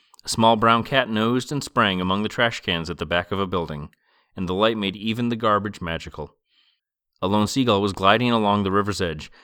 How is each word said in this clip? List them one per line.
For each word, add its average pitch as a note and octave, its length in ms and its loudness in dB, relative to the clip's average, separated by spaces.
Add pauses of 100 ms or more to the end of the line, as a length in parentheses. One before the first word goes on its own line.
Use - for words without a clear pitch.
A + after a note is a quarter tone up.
(240)
A - 60 -12
small A2+ 260 4
brown A2+ 280 4
cat B2+ 260 0
nosed A2+ 420 -2
and C#3 120 -4
sprang G2+ 360 0
among F#2+ 220 0
the G#2+ 80 -4
trash A#2 320 0
cans E2+ 300 -4
at E2 80 -8
the E2+ 80 -6
back F2 240 -2
of G2 80 -2
a G2 80 -2
building, D#2+ 420 -6 (460)
and F#2+ 120 -6
the F2+ 60 -2
light A2 240 2
made G2 180 -2
even A2 340 -4
the A#2+ 60 -2
garbage G#2 460 0
magical. E2 540 -8 (880)
A - 40 0
lone G#2 200 2
seagull A#2 340 2
was G2+ 100 0
gliding G#2 400 4
along G#2 300 2
the F#2+ 100 0
river's G2+ 300 0
edge, D#2+ 300 -6 (120)